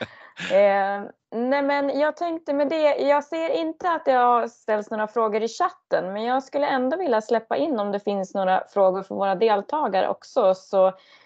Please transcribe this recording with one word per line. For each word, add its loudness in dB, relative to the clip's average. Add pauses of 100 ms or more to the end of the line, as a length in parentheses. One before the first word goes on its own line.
(520)
Eh, 2 (300)
nej, 0
men 0
jag 0
tänkte -6
med 0
det, 2
jag 2
ser -6
inte -4
att -4
det 2
har 4
ställts -4
några -4
frågor -2
i -2
chatten, -4
men -6
jag -2
skulle -2
ändå 0
vilja 0
släppa -2
in -2
om -2
det -4
finns -4
några 0
frågor 2
för -14
våra 0
deltagare 0
också, 0
så, 2 (380)